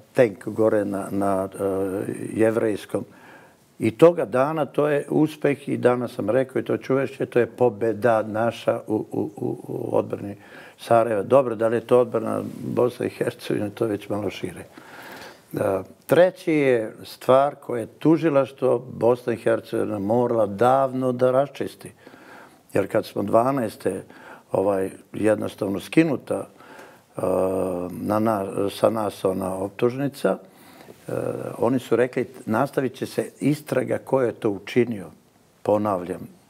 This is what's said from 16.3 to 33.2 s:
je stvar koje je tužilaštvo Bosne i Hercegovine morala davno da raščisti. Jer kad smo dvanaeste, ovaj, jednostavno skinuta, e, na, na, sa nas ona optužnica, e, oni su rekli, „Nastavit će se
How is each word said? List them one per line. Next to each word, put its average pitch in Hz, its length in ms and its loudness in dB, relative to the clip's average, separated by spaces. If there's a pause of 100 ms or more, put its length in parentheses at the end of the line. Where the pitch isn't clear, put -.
je 123 400 2 (100)
stvar - 520 2
koje 120 260 -8
je 107 80 -8
tužilaštvo 139 1040 2
Bosne 120 400 2
i - 40 -6
Hercegovine 110 640 -2
morala 113 460 2
davno 127 680 2
da 127 200 2
raščisti. 131 600 -2 (840)
Jer 95 180 0
kad 107 140 0
smo - 180 -6
dvanaeste, 110 800 0 (480)
ovaj, 95 380 2 (240)
jednostavno 104 680 -2
skinuta, 135 680 0 (680)
e, - 60 -6 (680)
na, 98 280 -2
na, 107 260 0 (260)
sa - 180 2
nas 107 360 -4
ona 95 300 -2
optužnica, 123 840 -2 (720)
e, - 40 -6 (460)
oni 123 220 2
su - 160 0
rekli, 127 320 2 (180)
„Nastavit 123 480 0
će - 120 -8
se - 240 -4 (100)